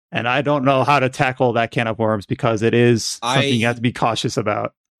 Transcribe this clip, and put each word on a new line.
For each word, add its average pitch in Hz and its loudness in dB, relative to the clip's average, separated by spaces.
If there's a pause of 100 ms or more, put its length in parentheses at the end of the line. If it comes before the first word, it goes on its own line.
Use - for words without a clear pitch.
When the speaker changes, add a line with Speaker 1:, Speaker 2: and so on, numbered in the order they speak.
(140)
Speaker 1:
And 120 -4
I 127 0
don't 143 0
know 131 2
how 143 2
to 127 0
tackle 127 0
that 113 0
can 120 -2
of 110 -4
worms 107 0
because 113 -2
it 113 2
is 120 2
something 135 0
you 113 0
Speaker 2:
I - 2
Speaker 1:
have 120 -2
to 113 -12
be 120 0
cautious 120 -2
about. 110 -2 (260)